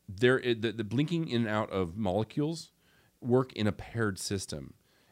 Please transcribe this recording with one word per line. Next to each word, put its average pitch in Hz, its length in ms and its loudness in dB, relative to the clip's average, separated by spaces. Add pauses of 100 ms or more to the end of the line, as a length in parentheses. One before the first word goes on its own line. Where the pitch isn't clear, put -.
there 120 360 4
i-, 120 100 2
the, 113 180 0
the 110 120 -4
blinking 151 440 0
in 120 140 0
and 110 80 0
out 107 200 0
of 90 280 -2
molecules 113 760 -2 (500)
work 127 320 2
in 107 140 0
a 98 40 4
paired 107 480 -2
system, 80 540 -6 (380)